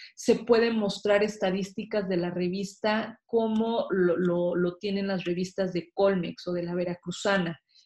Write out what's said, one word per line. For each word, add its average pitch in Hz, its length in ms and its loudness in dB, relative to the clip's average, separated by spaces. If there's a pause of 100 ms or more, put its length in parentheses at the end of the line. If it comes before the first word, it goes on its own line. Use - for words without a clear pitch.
(140)
se - 200 2
pueden 233 420 2
mostrar 202 460 2
estadísticas 196 880 -2
de 180 80 0
la 175 120 -2
revista 196 920 -4
como 226 640 0
lo, 180 300 4
lo, 175 360 2
lo 175 220 0
tienen 196 300 -4
las 190 180 -4
revistas 180 480 -4
de 170 220 -6
Colmex 190 520 0
o 180 60 -4
de 175 100 -2
La 175 120 -6
Veracruzana, 180 840 -2 (280)